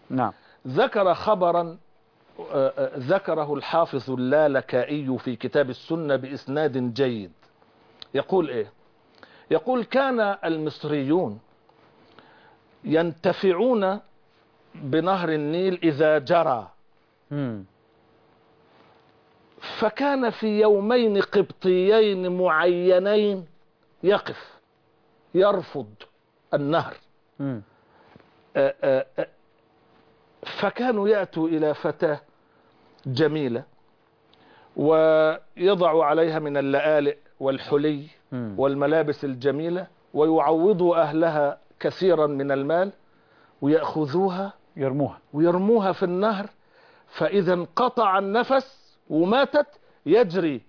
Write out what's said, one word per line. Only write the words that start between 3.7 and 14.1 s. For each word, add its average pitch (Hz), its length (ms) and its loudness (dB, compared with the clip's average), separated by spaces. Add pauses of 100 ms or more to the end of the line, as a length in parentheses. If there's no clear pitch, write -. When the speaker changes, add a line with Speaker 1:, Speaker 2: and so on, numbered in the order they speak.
Speaker 2:
اللالكائي 131 1080 0
في 123 180 -8
كتاب 131 340 -2
السنة 147 460 -4
بإسناد 131 800 -4
جيد. 117 380 -4 (840)
يقول 156 340 0
إيه؟ 117 240 -6 (800)
يقول: 233 340 0
"كان 240 600 0
المصريون 151 960 -2 (1400)
ينتفعون 190 1160 0 (760)